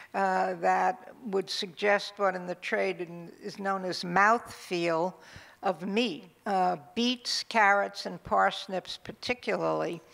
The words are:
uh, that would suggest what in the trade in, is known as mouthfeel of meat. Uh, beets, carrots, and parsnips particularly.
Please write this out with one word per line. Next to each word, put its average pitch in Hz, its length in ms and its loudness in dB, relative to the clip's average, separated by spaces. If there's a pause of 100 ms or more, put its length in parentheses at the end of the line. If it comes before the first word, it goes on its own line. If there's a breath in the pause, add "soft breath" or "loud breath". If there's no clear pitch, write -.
(140 loud breath)
uh, 190 480 2
that 185 500 2 (140)
would 190 240 -2
suggest 202 680 0
what 190 180 2
in 180 120 -8
the 180 80 -4
trade 190 480 -2
in, 170 280 -12 (140)
is 202 140 -10
known 196 260 -2
as 180 180 -4
mouthfeel 180 1120 2 (500 loud breath)
of 180 240 -2
meat. 202 380 0 (220)
Uh, 185 300 2 (180)
beets, 240 560 -2
carrots, 202 560 4
and 180 180 -8
parsnips 190 800 0
particularly. 165 960 -4 (140 loud breath)